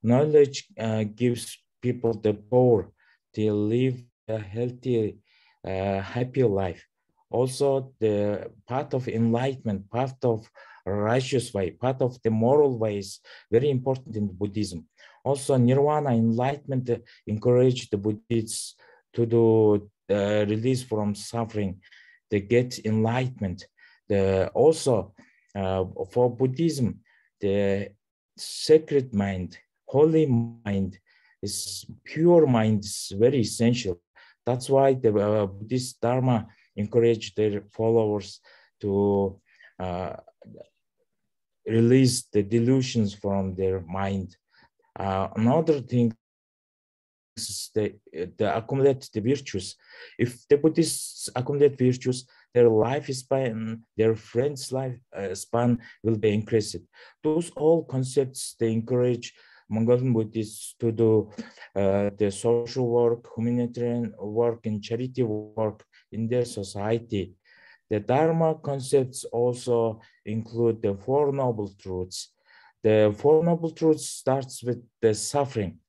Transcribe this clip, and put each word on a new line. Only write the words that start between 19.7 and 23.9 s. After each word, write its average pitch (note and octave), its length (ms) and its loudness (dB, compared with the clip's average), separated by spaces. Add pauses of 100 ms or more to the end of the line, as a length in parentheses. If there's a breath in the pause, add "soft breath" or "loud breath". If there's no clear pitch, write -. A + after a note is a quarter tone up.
uh, G#2 380 2
release B2 340 0
from G#2 320 -2
suffering, G#2 680 -6 (480 soft breath)
they G#2 120 0
get A#2+ 440 0
enlightenment. A2 840 -2 (400 soft breath)